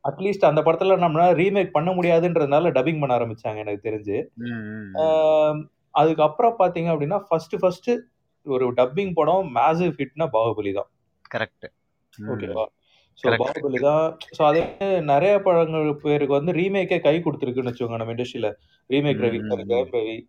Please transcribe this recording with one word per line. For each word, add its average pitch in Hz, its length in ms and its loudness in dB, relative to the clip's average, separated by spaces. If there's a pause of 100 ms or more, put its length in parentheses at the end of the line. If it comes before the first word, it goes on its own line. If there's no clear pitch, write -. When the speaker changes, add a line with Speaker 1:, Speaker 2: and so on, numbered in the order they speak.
Speaker 1:
at - 120 -10
least 196 240 0
அந்த 151 160 4
படத்துல 170 360 2
நம்மளால 170 380 4
ரீமேக் 190 360 0
பண்ண 165 200 0
முடியாதுன்றதுனால 170 800 2
டப்பிங் 151 280 0
பண்ண 123 200 0
ஆரம்பிச்சாங்க, 113 380 -6
எனக்கு 107 320 -6
தெரிஞ்சு. 107 440 -4
Speaker 2:
ம், 110 600 -10
ம், - 40 -6
Speaker 1:
ஆ, 160 80 0 (460)
Speaker 2:
ம். 151 180 -6 (220)
Speaker 1:
அதுக்கப்புறம் 156 680 2
பாத்தீங்க 175 280 0
அப்படின்னா, 165 320 -2
ஃபர்ஸ்ட், 165 400 -4
ஃபர்ஸ்ட் 185 320 0 (520)
ஒரு 127 300 0
டப்பிங் 151 400 0
படம் 156 420 0
மேசிவ் 160 420 2
ஹிட்னா 143 340 -6
பாகுபலி 107 420 -2
தான். 98 160 -6 (460)
Speaker 2:
கரெக்ட். - 320 -8 (500)
ம். 104 120 -14
Speaker 1:
ஓகேவா? 107 360 -6 (480)
So, 123 180 -2
Speaker 2:
கரெக்ட். 117 180 0
Speaker 1:
பாகுபலி 127 320 -4
தான். 156 360 0 (140)
So, 151 160 0
அதே 156 120 4
மாதிரி 190 420 -2
நிறைய 160 380 4
படங்கள் 160 560 2
பேருக்கு 147 380 0
வந்து 147 180 0
ரீமேக்கே 185 500 -2
கை 160 200 2
கொடுத்துருக்குன்னு 127 500 -4
வச்சுக்கோங்க, 117 240 -6
நம்ம 113 180 -6
இண்டஸ்ட்ரியில. 113 400 -6 (360)
ரீமேக் 139 280 0
Speaker 2:
ம், - 40 -4
Speaker 1:
ரவி, 104 220 -2
Speaker 2:
ம், 107 60 -8
Speaker 1:
சாரி, 101 140 -4
Speaker 2:
ம். 98 40 -12
Speaker 1:
ஜெயம் 123 260 -2
ரவி. 113 360 -4